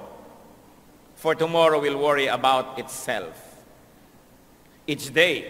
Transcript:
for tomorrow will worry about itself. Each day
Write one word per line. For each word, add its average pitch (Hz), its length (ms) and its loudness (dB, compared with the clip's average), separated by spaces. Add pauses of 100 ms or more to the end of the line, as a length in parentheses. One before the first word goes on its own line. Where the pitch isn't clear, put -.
(1120)
for 156 240 0
tomorrow 160 400 4
will 143 240 -2
worry 143 240 2
about 127 560 0
itself. 101 560 -8 (1500)
Each 139 240 -8
day 156 360 2